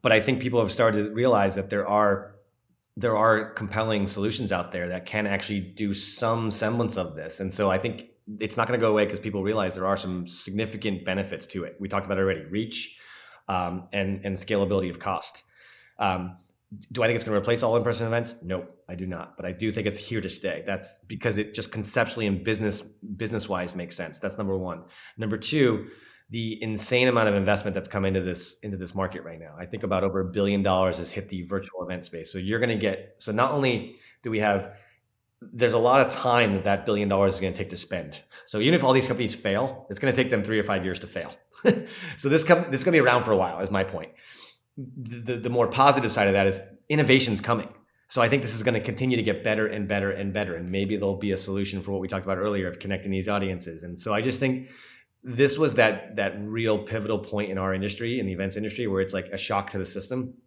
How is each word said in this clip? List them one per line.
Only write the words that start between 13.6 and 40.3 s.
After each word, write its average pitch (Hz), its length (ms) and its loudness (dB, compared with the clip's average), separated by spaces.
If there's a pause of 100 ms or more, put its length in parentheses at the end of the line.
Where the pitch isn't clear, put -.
and, 98 320 -2
and 98 100 -2
scalability 98 540 0
of 90 100 -10
cost. - 440 -6 (560)
Um, 92 380 -2 (540)
do 117 120 0
I 113 40 4
think 117 80 2
it's 113 80 -2
gonna 107 140 0
replace 117 260 2
all 117 140 4
in-person 117 300 0
events? 117 340 -2
Nope, 90 340 -6 (140)
I 90 60 -10
do 90 100 -6
not. 85 320 -10
But - 80 -10
I 90 60 -4
do 101 200 -2
think 104 160 -4
it's 101 120 -2
here 117 220 -4
to 90 80 -6
stay. 82 360 -6
That's - 420 -6
because 110 300 -2
it 104 160 -2
just - 180 -6
conceptually 110 540 -2
and 98 180 0
business, 107 380 -2
business-wise 98 960 -6
makes 87 200 -8
sense. 80 240 -10
That's 98 180 -6
number 98 200 -2
one. 87 260 -6 (340)
Number 110 200 -4
two, 117 500 2 (440)
the 113 320 -4
insane 117 440 2
amount 113 220 4
of 101 60 4
investment 98 400 2
that's 92 120 -4
come 98 160 -2
into 95 180 2
this, 90 420 -6
into 101 140 -8
this 90 180 -10
market 92 280 -4
right 82 160 -14
now. 78 200 -18
I 87 80 -10
think 104 160 -8
about 95 200 2
over 95 180 2
a 92 40 0
billion 101 380 2
dollars 92 340 4
has 85 140 -8
hit - 180 -8
the 92 140 -6
virtual 92 400 -6
event 90 200 -8
space. 82 280 -10
So 95 80 -6
you're 104 200 -2
gonna 117 160 2
get, 98 440 -2
so - 120 -8
not 120 200 2
only 131 440 0 (280)
do 117 80 -4
we 110 80 0
have, 101 340 2 (800)
there's 120 200 4
a 117 40 4
lot 123 280 8
of - 60 -4
time 120 440 4
that 95 80 -2
that 101 240 2
billion 104 200 0
dollars 98 280 4
is - 40 -10
gonna 92 140 -2
take 98 160 -6
to 90 80 -10
spend. 82 440 -8 (260)
So 107 120 -4
even 131 140 6
if 175 100 4
all 135 80 6
these 131 140 6
companies 117 300 -2
fail, 113 560 -2
it's 101 80 -8
gonna 127 160 2
take 127 160 2